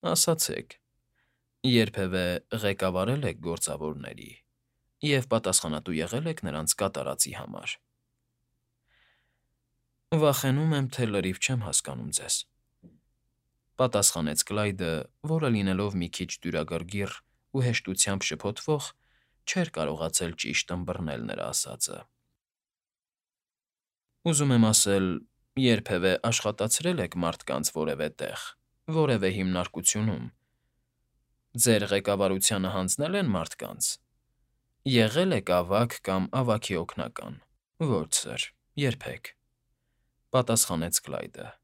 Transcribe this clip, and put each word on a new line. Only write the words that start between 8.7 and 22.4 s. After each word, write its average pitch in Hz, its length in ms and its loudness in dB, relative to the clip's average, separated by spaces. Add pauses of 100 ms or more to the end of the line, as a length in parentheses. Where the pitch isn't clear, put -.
«Վախենում 151 600 4
եմ, 139 140 2
թե 123 180 -2
լրիվ 95 340 0
չեմ 127 220 0
հասկանում 69 540 -4
ձեզ», - 200 -2 (1400)
պատասխանեց 92 640 2
Կլայդը, 98 500 -2 (280)
որը, 156 300 0
լինելով 98 480 0
մի 85 100 -2
քիչ 87 240 -8
դյուրագրգիռ 85 840 -6 (340)
ու 131 100 0
հեշտությամբ 101 600 -2
շփոթվող, 101 680 -4 (580)
չէր 180 220 -2
կարողացել 80 680 -2
ճիշտ - 400 -4
ըմբռնել 82 480 -6
նրա 50 220 -6
ասածը։ - 540 -6 (2250)